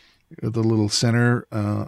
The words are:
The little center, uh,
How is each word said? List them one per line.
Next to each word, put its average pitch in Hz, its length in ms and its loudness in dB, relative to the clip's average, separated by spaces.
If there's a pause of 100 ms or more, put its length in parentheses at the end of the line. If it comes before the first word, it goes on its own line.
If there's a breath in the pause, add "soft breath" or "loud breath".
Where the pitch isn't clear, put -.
(420 loud breath)
The 113 200 -4
little 110 280 2
center, 120 640 2
uh, 104 340 -2